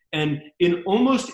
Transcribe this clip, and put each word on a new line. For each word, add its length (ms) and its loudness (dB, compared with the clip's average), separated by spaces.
And 300 -2
in 260 2
almost 480 0